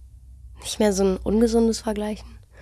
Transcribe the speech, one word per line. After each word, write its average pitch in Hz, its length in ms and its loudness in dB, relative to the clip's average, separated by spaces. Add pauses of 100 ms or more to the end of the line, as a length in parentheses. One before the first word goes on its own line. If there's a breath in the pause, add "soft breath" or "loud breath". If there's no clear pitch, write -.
(640)
nicht - 160 -6
mehr 208 120 4
so 190 120 0
ein 190 140 2
ungesundes 226 640 2
Vergleichen, 208 580 -6 (220 loud breath)